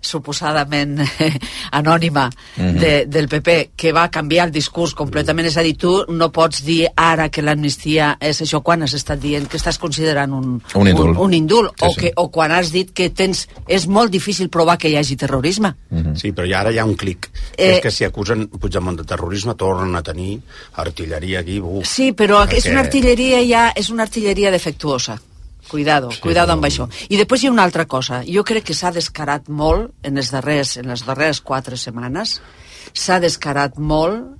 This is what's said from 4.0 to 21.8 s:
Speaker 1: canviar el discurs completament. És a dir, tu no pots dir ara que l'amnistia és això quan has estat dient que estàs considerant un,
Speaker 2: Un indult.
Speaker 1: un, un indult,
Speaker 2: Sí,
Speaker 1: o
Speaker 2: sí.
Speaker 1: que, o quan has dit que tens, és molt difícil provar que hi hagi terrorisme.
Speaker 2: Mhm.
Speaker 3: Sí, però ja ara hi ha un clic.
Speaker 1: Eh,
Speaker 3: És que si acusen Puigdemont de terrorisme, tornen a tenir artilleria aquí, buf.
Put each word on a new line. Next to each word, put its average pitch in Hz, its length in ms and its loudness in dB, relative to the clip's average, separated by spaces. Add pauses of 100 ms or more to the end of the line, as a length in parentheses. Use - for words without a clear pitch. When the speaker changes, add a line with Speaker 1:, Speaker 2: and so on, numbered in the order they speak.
Speaker 1:
canviar 160 360 0
el 160 60 -4
discurs 160 420 -2
completament. 156 540 -2
És 147 80 -2
a 170 60 2
dir, 160 160 0
tu 185 300 2
no 165 220 2
pots 160 320 2
dir 165 320 2
ara 160 360 2
que - 120 -4
l'amnistia 147 760 0
és 147 220 -2
això 156 200 -2
quan 170 200 2
has 135 100 -2
estat 143 260 -4
dient 147 300 -4
que - 80 -8
estàs - 220 -2
considerant 143 560 0
un, 127 280 -4 (120)
Speaker 2:
Un 98 140 6
indult. 82 280 4
Speaker 1:
un, 185 80 2
un 190 100 4
indult, 175 440 4
Speaker 2:
Sí, 165 80 2
Speaker 1:
o 175 80 4
Speaker 2:
sí. - 60 -4
Speaker 1:
que, 170 160 0
o 175 140 0
quan 160 220 0
has 175 180 2
dit 185 220 -2
que 185 180 0
tens, 190 380 -2 (180)
és 180 220 2
molt 214 240 4
difícil 185 380 -2
provar 170 260 4
que 165 140 0
hi 151 60 2
hagi 139 200 0
terrorisme. 160 580 0 (140)
Speaker 2:
Mhm. 80 280 -2
Speaker 3:
Sí, 101 160 -4
però 90 180 -4
ja 95 100 2
ara 107 100 2
hi 113 80 0
ha 113 60 0
un 107 120 0
clic. - 340 -6 (260)
Speaker 1:
Eh, 185 200 4
Speaker 3:
És - 40 2
que 113 100 -2
si - 140 -2
acusen 104 440 -2
Puigdemont 90 500 -4
de 80 60 -10
terrorisme, 92 500 -6
tornen 92 420 -2
a 85 60 -4
tenir 90 360 -8 (360)
artilleria 80 680 -6
aquí, 92 200 -4
buf. 92 260 -6